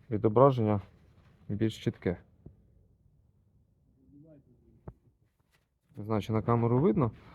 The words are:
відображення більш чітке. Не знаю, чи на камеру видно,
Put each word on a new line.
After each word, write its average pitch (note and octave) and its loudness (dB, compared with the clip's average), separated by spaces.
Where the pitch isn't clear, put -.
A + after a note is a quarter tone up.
відображення A2 2
більш A2 -4
чітке. F#2+ -4
Не G#2+ -12
знаю, G#2+ -2
чи A2 -6
на A2 0
камеру A#2 0
видно, E3+ 0